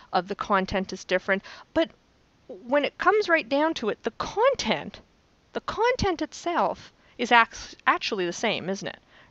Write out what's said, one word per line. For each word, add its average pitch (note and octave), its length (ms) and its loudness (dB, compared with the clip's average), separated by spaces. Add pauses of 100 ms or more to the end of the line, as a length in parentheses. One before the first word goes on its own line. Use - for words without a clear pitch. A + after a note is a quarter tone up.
(120)
of F3+ 160 0
the G3+ 80 -6
content F#3+ 560 0
is F#3+ 120 -10
different. F#3+ 380 0 (300)
But D#4+ 180 2 (580)
when C4+ 360 -2
it - 140 -4
comes G4 320 4
right D4+ 180 2
down D4 260 2
to G#3+ 140 -4
it, - 140 -4
the A#3 160 -4
content, - 840 0 (540)
the - 80 -6
content G#4 580 0
itself - 720 -4 (240)
is A#3+ 160 0
act-, - 440 2 (100)
actually G#3 400 0
the F3 80 -2
same, E3+ 340 -2
isn't F#3+ 180 -6
it? - 120 -10 (320)